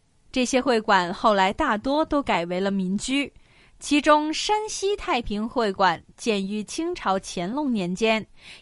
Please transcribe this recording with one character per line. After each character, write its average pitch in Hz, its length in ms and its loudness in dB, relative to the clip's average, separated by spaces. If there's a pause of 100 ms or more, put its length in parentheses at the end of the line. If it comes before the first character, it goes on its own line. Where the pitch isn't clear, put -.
(320)
这 254 120 2
些 247 180 2
会 247 180 2
馆 190 320 2
后 214 220 2
来 196 200 4
大 262 240 0
多 277 280 0
都 294 160 0
改 185 240 0
为 180 140 -4
了 196 100 0
民 190 280 0
居。 262 340 -2 (480)
其 294 220 2
中 302 320 4
山 427 340 -2
西 403 300 -4
太 285 240 -2
平 220 260 -4
会 226 240 0
馆 185 320 0 (140)
建 202 280 -2
于 208 200 -4
清 330 280 -4
朝 196 300 -2
乾 175 260 -8
隆 277 220 -2
年 185 240 -2
间， 220 280 0 (380)